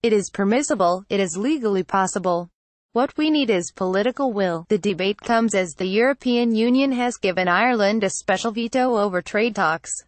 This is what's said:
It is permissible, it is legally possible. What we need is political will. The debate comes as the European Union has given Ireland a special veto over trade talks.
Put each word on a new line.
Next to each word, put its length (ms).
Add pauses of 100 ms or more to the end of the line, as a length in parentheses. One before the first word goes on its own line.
It 80
is 180
permissible, 760
it 140
is 160
legally 460
possible. 680 (420)
What 260
we 120
need 220
is 200
political 640
will. 340
The 120
debate 420
comes 320
as 220
the 100
European 680
Union 380
has 240
given 300
Ireland 560
a 60
special 420
veto 460
over 240
trade 340
talks. 360 (160)